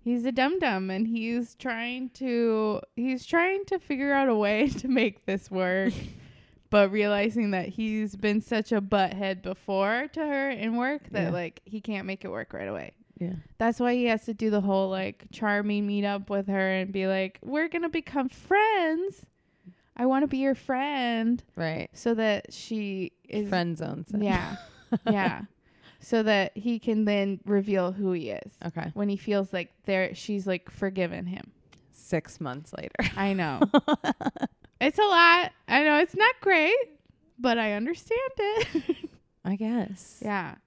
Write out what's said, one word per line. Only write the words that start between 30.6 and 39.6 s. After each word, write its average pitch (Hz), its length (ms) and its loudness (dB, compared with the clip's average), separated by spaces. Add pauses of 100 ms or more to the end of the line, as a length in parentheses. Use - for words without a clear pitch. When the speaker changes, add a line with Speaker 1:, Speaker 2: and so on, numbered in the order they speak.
Speaker 1:
forgiven 180 560 -4
him. - 240 -10 (400)
Speaker 2:
Six - 500 -6
months 143 340 -8
later. - 400 -4
Speaker 1:
I 196 180 0
know. 160 320 0
Speaker 2:
<laughs> 202 60 -4 (1120)
Speaker 1:
It's 294 180 0
a 427 40 6
lot. 339 500 6 (160)
I 269 160 4
know 302 140 6
it's 339 160 2
not 453 260 4
great, 370 340 4 (640)
but 240 180 2
I 220 140 0
understand 302 480 -2 (180)
it. 415 720 -2 (160)
<laughs> - 200 -20
Speaker 2:
I 190 100 -2
guess. 220 640 -4